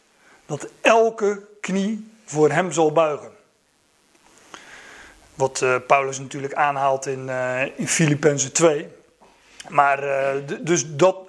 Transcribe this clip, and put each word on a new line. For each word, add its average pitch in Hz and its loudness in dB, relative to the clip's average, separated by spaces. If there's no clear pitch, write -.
dat 147 -8
elke 220 2
knie 196 -4
voor 151 4
hem 170 0
zal 156 2
buigen. 151 0
Wat, 135 -2
eh, 127 2
Paulus 135 2
natuurlijk 139 -10
aanhaalt 139 0
in, 131 -8
eh, 127 -4
in 170 -4
Filippenzen 143 0
twee. 160 2
Maar, 143 2
eh, 139 -2
d-, 160 -10
dus 156 -2
dat, 180 4